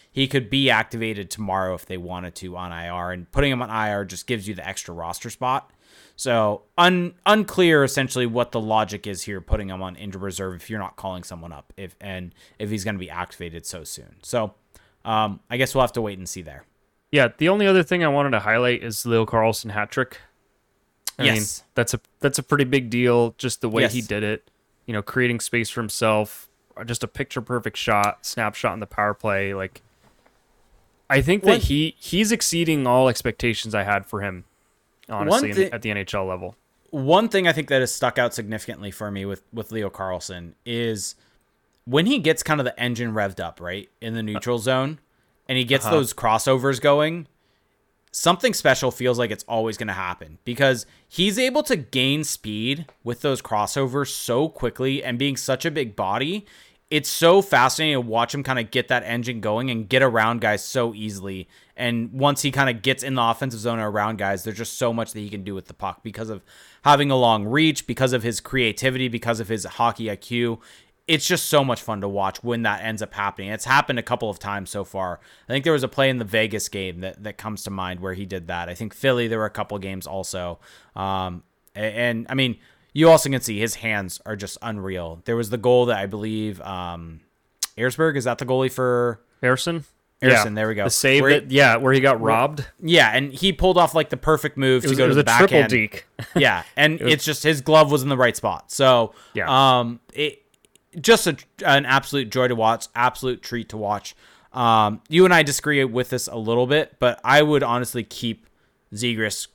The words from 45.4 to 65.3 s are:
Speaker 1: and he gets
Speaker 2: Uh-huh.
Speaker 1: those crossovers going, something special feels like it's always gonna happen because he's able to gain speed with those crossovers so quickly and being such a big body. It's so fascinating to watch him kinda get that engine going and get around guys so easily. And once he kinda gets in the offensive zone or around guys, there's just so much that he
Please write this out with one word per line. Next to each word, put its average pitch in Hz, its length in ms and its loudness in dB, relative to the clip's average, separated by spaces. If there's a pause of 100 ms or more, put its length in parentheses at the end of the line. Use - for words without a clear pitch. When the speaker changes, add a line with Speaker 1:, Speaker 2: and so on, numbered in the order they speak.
Speaker 1:
and 127 100 -2
he 127 60 0
gets 135 220 0
Speaker 2:
Uh-huh. 160 100 4
Speaker 1:
those 139 180 0
crossovers 123 640 2
going, 151 460 2 (840)
something - 400 2
special 131 380 2
feels 123 280 0
like 120 120 -2
it's 104 180 -8
always 113 300 -2
gonna 107 160 -6
happen 90 500 -8
because 123 400 0 (240)
he's 196 300 0
able 262 240 2
to 262 140 0
gain 135 480 -2
speed 120 600 -6 (160)
with 120 200 -8
those 135 200 -2
crossovers 131 640 -2
so 135 420 -2
quickly 135 520 -4
and 120 160 -6
being 135 180 -2
such - 280 -4
a 170 60 -2
big 135 260 -6
body. 131 480 -2 (460)
It's 151 180 0
so 170 320 6
fascinating 147 540 2
to 131 80 0
watch 117 320 -2
him 139 80 -4
kinda 127 220 -2
get 123 240 -2
that 123 160 2
engine 117 360 -6
going 110 300 -2
and 113 180 -6
get 127 140 4
around 113 400 2
guys 107 200 0
so 117 320 -2
easily. 98 540 -10 (260)
And 117 380 -4
once 139 300 0
he 147 80 0
kinda 135 240 2
gets 127 280 0
in 135 120 -4
the 127 80 0
offensive 117 380 -2
zone 117 180 -2
or 107 120 -4
around 104 280 -2
guys, 98 260 -2
there's 107 140 -8
just 113 180 -10
so 117 160 0
much 113 220 -6
that 107 60 -12
he 104 100 -12